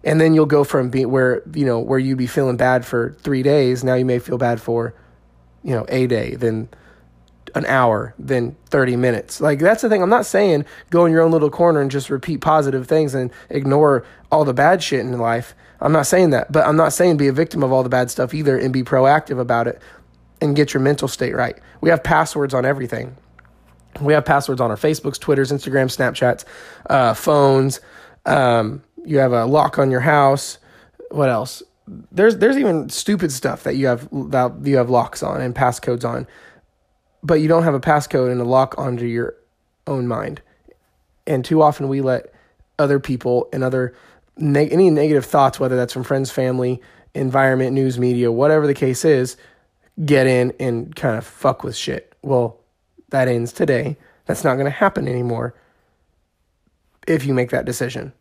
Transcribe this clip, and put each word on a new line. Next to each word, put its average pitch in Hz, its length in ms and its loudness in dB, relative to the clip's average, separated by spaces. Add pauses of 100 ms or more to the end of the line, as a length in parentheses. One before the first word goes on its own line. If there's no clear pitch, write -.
And 156 180 2
then 160 140 6
you'll 156 120 4
go 143 180 2
from 131 260 -2
be-, 131 160 0
where, 127 360 0 (120)
you 147 100 -2
know, 120 140 0
where 123 200 -2
you'd 131 200 -2
be 123 80 -2
feeling 127 300 -2
bad 127 280 2
for 123 360 -6
three 135 220 -2
days. 131 420 2
Now 127 100 2
you 127 120 0
may 123 120 0
feel 120 200 -6
bad 120 240 -2
for, 117 320 -4 (680)
you 135 120 -4
know, 110 140 -4
a 127 180 0
day, 113 300 -2
then 113 320 -2 (880)
an 127 100 -4
hour, 120 540 0
then 131 360 -4 (120)
thirty 127 280 0
minutes. 120 460 -2
Like, 147 180 0
that's 196 220 2
the 247 80 -2
thing. 208 140 2
I'm 180 80 0
not 220 160 2
saying 180 400 0 (240)
go 170 160 4
in 160 60 4
your 165 100 4
own 165 80 4
little 151 180 2
corner 165 320 2
and 135 100 -2
just 139 200 -6
repeat 139 320 -6
positive 139 440 0
things 156 280 0
and 127 160 -4 (180)
ignore 143 560 2 (260)
all 156 140 2
the 131 80 0
bad 151 300 2
shit 131 180 -4
in 123 180 -6
life. 117 360 -4 (260)
I'm 143 100 0
not 156 160 2
saying 180 240 4
that, 131 220 -2
but 156 140 4
I'm 151 100 2
not 156 160 2
saying 175 240 2
be 143 100 2
a 135 60 2
victim 139 300 -2
of 131 100 0
all 131 100 2
the 127 60 -2
bad 123 220 0
stuff 131 240 -4
either 143 240 0
and 131 120 -2
be 131 120 -2
proactive 135 580 2
about 120 260 0
it - 140 -8 (600)
and 147 120 0
get 147 200 0
your 131 80 0
mental 135 260 0
state - 260 -6
right. 123 240 -4 (220)
We - 80 2
have 165 160 2
passwords 151 480 0
on 127 140 0
everything. 131 500 -6 (840)
We 147 100 2
have 147 140 2
passwords 139 340 0
on 120 100 0
our 107 60 -4
Facebooks, 151 420 -4
Twitters, 135 320 0
Instagrams, 135 460 -2
Snapchats, 123 480 -2 (460)
uh, 123 240 4
phones. 139 680 2 (460)
Um, 123 560 0 (240)
you 147 140 0
have 127 120 2
a 117 140 0
lock 143 320 2
on 135 120 2
your 127 100 0
house. 143 580 2 (520)
What 139 200 0
else? 117 320 -6 (500)
There's, 208 240 4
there's 254 220 2
even 180 320 0
stupid 180 420 -2
stuff 127 300 -6
that 139 140 -4
you 135 100 0
have, 120 200 -2 (240)
that 127 220 0 (120)
you 139 120 2
have 123 140 2
locks 120 320 0
on 147 180 -4
and 123 140 -6
passcodes 123 500 -2
on, 123 220 -6 (960)
but 156 200 2
you 156 80 0
don't 165 160 4
have 156 100 2
a 131 60 -2
passcode 143 500 0
and 123 100 -2
a 120 40 -4
lock 131 340 2
onto 123 260 -6
your 117 300 -6 (540)
own 131 180 -4
mind. 113 340 -6 (840)
And 131 180 -2
too 160 180 2
often 143 260 2
we 135 120 -2
let 127 320 -2 (460)
other 139 220 2
people 123 520 -2
and 135 120 -4
other 127 280 -2 (440)
neg-, 147 360 0
any 180 160 4
negative 151 360 2
thoughts, 135 340 2
whether 131 160 -2
that's 123 180 -2
from 131 120 -6
friends, 135 260 -2
family, 127 500 -2 (360)
environment, 131 560 0
news 131 260 0
media, 120 320 0
whatever 147 380 2
the 139 60 0
case 131 300 -2
is, 131 320 2 (680)
get 135 240 4
in 127 320 2
and 120 340 -6
kind 113 240 -4
of 113 80 -12
fuck - 380 -4
with 117 100 -10
shit. - 480 -10
Well, 123 380 -2 (480)
that 131 180 0
ends 117 260 -4
today. 143 440 -2 (300)
That's - 180 -6
not 131 120 2
gonna 139 140 -2
happen 185 380 -2
anymore 120 480 -6 (1500)
if 139 180 0
you 139 80 0
make 123 160 -2
that - 140 -4
decision. 123 560 -8